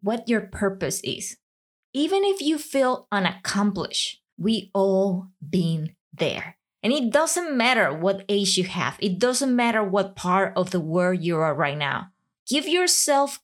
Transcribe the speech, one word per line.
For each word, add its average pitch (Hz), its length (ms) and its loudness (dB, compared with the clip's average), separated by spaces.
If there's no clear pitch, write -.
what 226 260 -4
your 226 140 2
purpose 190 640 -4
is, - 320 -8
even 349 320 0
if 392 160 0
you 302 160 0
feel 262 560 -2
unaccomplished, 196 1080 -2
we 208 340 -2
all 190 560 2
been 165 480 -2
there. - 460 -4
And 226 120 2
it 247 180 0
doesn't 320 420 2
matter 226 380 2
what 190 380 0
age 202 260 2
you 190 80 2
have. 160 360 -4
It 185 180 0
doesn't 247 360 2
matter 233 300 2
what 190 320 -2
part 190 400 0
of 185 140 0
the 180 100 0
world 180 420 0
you 170 140 0
are 156 180 0
right 143 220 0
now. 143 320 -4
Give 285 220 -2
yourself 302 760 2